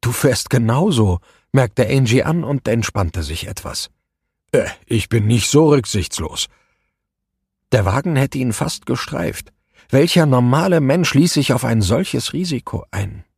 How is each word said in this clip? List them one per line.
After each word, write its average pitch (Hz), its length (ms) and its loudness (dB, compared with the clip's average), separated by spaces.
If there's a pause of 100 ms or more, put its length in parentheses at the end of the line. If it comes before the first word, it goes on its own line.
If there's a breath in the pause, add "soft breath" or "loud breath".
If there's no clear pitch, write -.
"Du 123 120 -2
fährst - 380 0
genauso", 117 680 2 (320 soft breath)
merkte 123 360 2
Angie 131 340 2
an 165 220 -2
und 139 240 -4
entspannte 101 540 -2
sich 78 240 -8
etwas. - 440 -10 (600)
"Äh, - 160 2 (180)
ich 113 220 -2
bin 110 180 0
nicht 113 240 0
so 151 180 6
rücksichtslos." 104 800 -2 (1200)
Der 110 120 2
Wagen 151 320 0
hätte 135 220 0
ihn 127 140 -2
fast - 340 -6
gestreift. - 680 -6 (380 soft breath)
Welcher 160 360 4
normale 139 540 2
Mensch 147 340 2
ließ 160 200 4
sich 135 180 0
auf 120 120 0
ein 113 180 2
solches 120 500 -2
Risiko 156 580 -6
ein? 98 340 -8 (140)